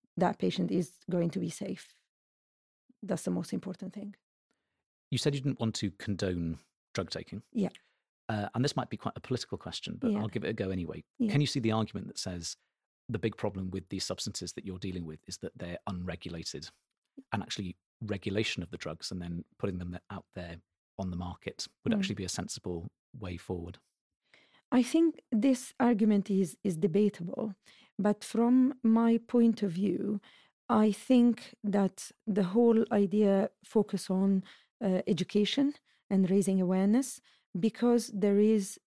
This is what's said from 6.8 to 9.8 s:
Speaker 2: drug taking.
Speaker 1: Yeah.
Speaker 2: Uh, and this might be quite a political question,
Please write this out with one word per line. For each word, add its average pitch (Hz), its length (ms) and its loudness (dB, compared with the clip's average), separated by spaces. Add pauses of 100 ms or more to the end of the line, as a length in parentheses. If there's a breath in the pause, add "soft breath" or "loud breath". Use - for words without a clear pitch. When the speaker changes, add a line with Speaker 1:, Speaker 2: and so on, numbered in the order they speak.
Speaker 2:
drug - 160 -6
taking. - 320 -10 (100)
Speaker 1:
Yeah. - 180 -2 (600 soft breath)
Speaker 2:
Uh, 104 240 -2
and 120 100 0
this 143 120 -2
might - 140 -4
be - 80 -8
quite - 200 -8
a - 20 -12
political - 380 -6
question, - 420 -10